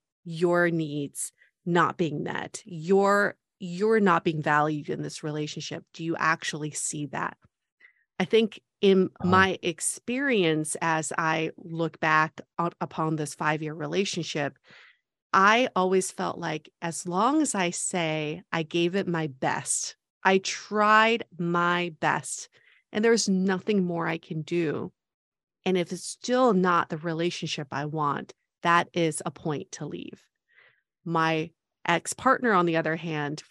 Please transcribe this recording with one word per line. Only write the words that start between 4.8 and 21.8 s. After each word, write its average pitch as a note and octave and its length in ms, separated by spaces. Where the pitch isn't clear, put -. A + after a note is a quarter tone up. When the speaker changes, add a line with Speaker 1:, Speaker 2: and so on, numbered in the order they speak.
Speaker 1:
in D3+ 140
this D3+ 200
relationship. D3+ 600
Do E3 100
you E3 120
actually D#3 560
see D3+ 360
that? - 300
I F#3+ 80
think G3+ 340
in F#3+ 280
Speaker 2:
Uh-huh. - 100
Speaker 1:
my F#3 320
experience, F#3 1200
as D#3+ 360
I D#3+ 400
look E3 420
back D#3 400
on, E3+ 220
upon D#3+ 380
this D3+ 180
five-year D#3 380
relationship, D#3+ 840
I G#3+ 420
always F#3 360
felt F3 280
like D#3+ 300
as E3+ 240
long A3 360
as C#4 120
I F3+ 180
say, D#3 720
"I E3 100
gave E3+ 320
it G3 120
my E3 200
best," - 720
I F#3+ 160
tried G#3+ 840
my F3 600